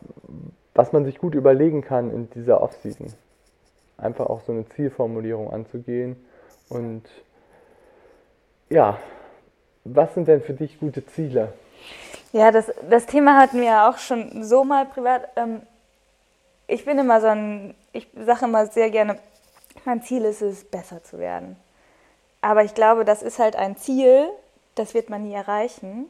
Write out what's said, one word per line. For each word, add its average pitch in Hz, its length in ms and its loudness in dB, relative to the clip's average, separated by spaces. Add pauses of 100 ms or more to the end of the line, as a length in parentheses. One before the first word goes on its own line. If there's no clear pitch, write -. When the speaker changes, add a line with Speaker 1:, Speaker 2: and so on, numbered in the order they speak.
(760)
Speaker 1:
was - 180 2
man 147 120 2
sich 135 140 -8
gut 170 160 -6
überlegen 139 480 2
kann 123 280 -4
in 113 200 -10
dieser 117 320 0
Off-Season. - 500 -10 (880)
Einfach 120 280 -6
auch 113 200 -6
so 120 60 -6
eine 113 180 -8
Zielformulierung 113 840 -6
anzugehen 123 640 -10 (540)
und 117 320 -10 (1700)
ja, 113 260 4 (840)
was 143 300 0
sind 170 140 -4
denn 151 120 6
für 135 140 -10
dich 147 260 -10
gute 143 260 -8
Ziele? 123 460 -4 (800)
Speaker 2:
Ja, 220 180 6
das, 220 220 2 (160)
das 233 180 4
Thema 277 320 4
hatten 262 200 6
wir 240 80 0
ja 220 240 6
auch - 80 -4
schon 233 440 -8
so 240 220 4
mal 269 220 0
privat. 254 500 -4
Ähm, 226 240 -6 (1040)
ich 233 180 -6
bin 277 140 -2
immer 247 220 4
so 220 60 0
ein, 208 480 -4 (180)
ich - 160 -14 (160)
sage 240 220 0
immer 220 200 2
sehr 220 240 0
gerne, 208 280 0 (680)
mein 233 180 -4
Ziel 240 220 -4
ist 214 160 -4
es, 196 240 -6
besser 175 380 -14
zu - 160 -20
werden. 185 380 -10 (840)
Aber 214 240 4
ich 208 100 -10
glaube, 226 300 4
das 214 180 0
ist 226 160 -10
halt 220 180 2
ein 196 200 -6
Ziel, 262 520 4 (460)
das 214 200 -8
wird 226 160 -4
man 208 120 -10
nie 208 120 -12
erreichen 208 760 -8